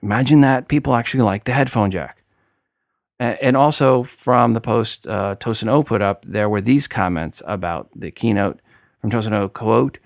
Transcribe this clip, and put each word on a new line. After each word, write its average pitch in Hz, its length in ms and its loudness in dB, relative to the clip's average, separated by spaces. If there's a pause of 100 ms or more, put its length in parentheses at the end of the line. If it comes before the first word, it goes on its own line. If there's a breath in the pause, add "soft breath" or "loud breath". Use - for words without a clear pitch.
Imagine 135 400 4
that 131 260 4
people 143 280 0
actually 120 280 0
like 101 220 0
the 123 80 -4
headphone 123 380 0
jack. 82 320 -10 (960)
A-, 120 240 -4
and 135 140 2
also 135 460 4
from 120 500 0
the 113 80 -2
post, 113 460 -4
uh, 101 280 -4
Tosin 110 320 -6
O 143 160 4
put 110 180 -2
up, 101 240 -2
there 104 240 -2
were 104 120 -2
these 131 260 2
comments 87 580 -4
about 87 500 -6
the 82 160 -12
keynote 101 480 -2 (420 soft breath)
from 113 100 -4
Tosin 110 220 -2
O, 101 160 -2
quote 117 560 0